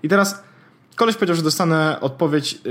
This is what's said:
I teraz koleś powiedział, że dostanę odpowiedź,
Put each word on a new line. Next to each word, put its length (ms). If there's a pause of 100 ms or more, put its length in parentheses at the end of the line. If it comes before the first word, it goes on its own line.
I 60
teraz 340 (540)
koleś 200
powiedział, 200
że 60
dostanę 580
odpowiedź, 600 (100)